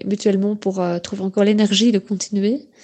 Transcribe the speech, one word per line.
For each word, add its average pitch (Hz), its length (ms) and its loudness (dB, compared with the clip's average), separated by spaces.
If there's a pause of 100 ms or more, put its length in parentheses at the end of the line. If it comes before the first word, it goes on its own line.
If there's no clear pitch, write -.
mutuellement 202 500 0
pour, 196 240 -4
euh, 175 200 -2
trouver 196 240 -8
encore 190 200 0
l'énergie 208 480 4
de 202 80 2
continuer. 202 720 -4 (140)